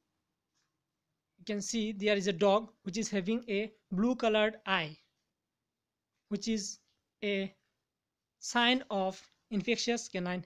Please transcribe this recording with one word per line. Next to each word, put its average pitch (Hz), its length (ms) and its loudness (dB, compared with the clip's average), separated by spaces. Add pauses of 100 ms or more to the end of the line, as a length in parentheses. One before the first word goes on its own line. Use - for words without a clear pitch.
(1400)
you 180 80 -20
can 208 160 -4
see 220 300 -2
there 208 240 2
is 196 100 -2
a 202 60 2
dog 202 380 4 (120)
which 190 160 -6
is 220 100 -2
having 208 400 0
a 214 240 -2 (200)
blue 226 220 2
colored 214 420 2 (100)
eye, 165 300 -2 (1300)
which 202 200 -4
is 208 300 -4 (460)
a 196 300 -4 (880)
sign 240 500 2
of 190 300 -2 (300)
infectious 226 580 -2
canine 180 380 -4